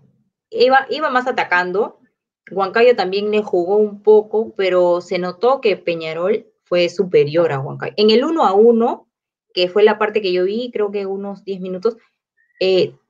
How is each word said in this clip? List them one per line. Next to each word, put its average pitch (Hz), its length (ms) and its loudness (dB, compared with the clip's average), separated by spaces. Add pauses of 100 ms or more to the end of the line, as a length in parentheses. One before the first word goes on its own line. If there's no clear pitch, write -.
(500)
iba, 262 400 2
iba 294 200 -4
más 254 160 -2
atacando, 196 760 -4 (500)
Huancayo 196 440 2
también 202 360 -4
le 208 120 0
jugó 190 340 -2
un 208 260 -2
poco, 214 540 2
pero 180 440 2
se 180 180 -6
notó 202 420 0
que 208 160 0
Peñarol 165 720 -4 (180)
fue 175 240 0
superior 156 640 0
a 139 60 -4
Huancayo. 139 380 -10
En 214 140 4
el 233 140 4
uno 320 200 0
a - 80 2
uno, 233 560 2 (440)
que 180 160 -2
fue 202 140 0
la 214 160 4
parte 214 220 -2
que 190 120 -2
yo 180 120 0
vi, 226 280 -4
creo 208 180 -4
que 202 160 -6
unos 196 380 -10
diez 190 160 -10
minutos, 185 360 -4 (640)
eh, 185 340 0 (160)